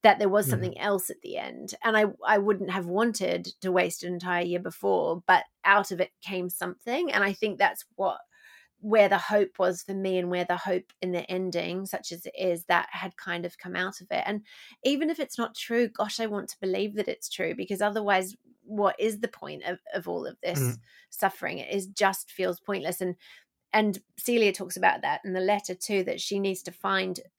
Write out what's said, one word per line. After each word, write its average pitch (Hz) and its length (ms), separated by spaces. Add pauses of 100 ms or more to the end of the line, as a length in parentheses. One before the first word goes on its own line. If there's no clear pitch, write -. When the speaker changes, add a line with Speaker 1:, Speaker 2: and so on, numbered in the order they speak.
Speaker 1:
that 202 180
there 202 80
was 196 160
Speaker 2:
Mm-hmm. 135 60
Speaker 1:
something 185 280
else 196 320
at - 120
the - 140
end. - 460
And 220 140
I, 214 80 (200)
I 208 140
wouldn't 196 320
have 180 160
wanted 185 600 (160)
to 185 100
waste 180 320
an 180 80
entire 175 320
year 175 160
before, 175 640
but 180 180 (200)
out 196 260
of 180 100
it - 120 (100)
came 185 260
something. 240 640
And 202 140
I 196 80
think 202 260
that's - 260 (120)
what, - 240 (600)
where 208 280
the 190 100
hope 202 400
was 180 240
for 196 100
me, 190 260
and 180 120
where 180 140
the 175 120
hope 185 360 (100)
in 185 80
the 175 180
ending, 180 560
such - 280
as 170 140
it - 120
is, 175 280
that 175 260
had 180 240
kind 175 280
of 175 140
come 180 160
out 185 260
of 185 120
it. 180 120
And 208 180 (420)
even 294 260
if 330 80
it's - 180
not - 200
true, 233 320
gosh, 214 320
I 226 60
want 208 240
to - 100
believe 196 340
that 208 140
it's - 200
true, 165 280
because 190 260
otherwise, 202 540 (260)
what 208 380
is 214 180
the 220 80
point 147 400
of, 180 140 (120)
of 175 140
all 175 220
of - 160
this 170 160
Speaker 2:
Mm. 120 180 (320)
Speaker 1:
suffering? - 480
It - 160
is, 190 140
just 196 420
feels 185 300
pointless. 180 400
And, 180 160 (560)
and 208 260 (180)
Celia 226 360
talks 190 240
about 185 260
that 147 220
in 190 80
the 185 80
letter 196 340
too, 196 300
that - 160
she 202 180
needs 196 240
to 180 80
find 190 480 (200)